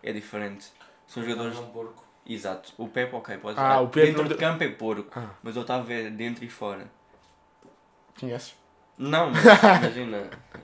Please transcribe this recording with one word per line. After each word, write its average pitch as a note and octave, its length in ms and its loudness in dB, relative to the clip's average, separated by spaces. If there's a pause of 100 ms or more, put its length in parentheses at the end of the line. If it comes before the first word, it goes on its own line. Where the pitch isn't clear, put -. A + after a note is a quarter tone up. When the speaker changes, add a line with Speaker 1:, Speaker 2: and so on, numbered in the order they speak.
Speaker 1:
É A2 100 -8
diferente. G#2 560 -10 (380)
São A#2+ 160 -12
jogadores A2+ 340 -6
Speaker 2:
Não, A#2+ 60 -12
é A#2 40 -14
um - 40 -18
porco. A2+ 340 -16 (220)
Speaker 1:
Exato. G2 520 -10
O A2 100 -10
Pepe, B2 260 -6
ok, A2 240 -12
pode G#2+ 200 -8
Speaker 3:
Ah, C#3 40 0
Speaker 1:
jogar. C3+ 200 4
Speaker 3:
o B2 60 0
Pepe D3+ 180 8
Speaker 1:
Dentro D3+ 160 2
Speaker 3:
não D3 60 0
Speaker 1:
de D3+ 60 -2
Speaker 3:
de- D3+ 60 -6
Speaker 1:
campo D#3+ 240 0
é C3 60 -2
porco, G#2 480 -6
Speaker 3:
Ah. A2+ 120 -12 (120)
Speaker 1:
mas A2+ 140 -10
o B2 40 -4
Otávio A#2+ 340 -4
é A2 160 -6
dentro A#2 340 -8
e A#2 40 -14
fora. G2+ 420 -10 (1300)
Speaker 3:
Conheces? B2 360 -10 (440)
Speaker 1:
Não, D3+ 320 0
mas D#3 140 2
Speaker 3:
<laughs> F#3+ 500 8
Speaker 1:
imagina, G#2+ 360 -8 (340)